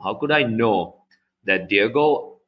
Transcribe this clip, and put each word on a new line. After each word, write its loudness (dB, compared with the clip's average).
How -4
could -6
I 2
know 0
that -2
Diego 0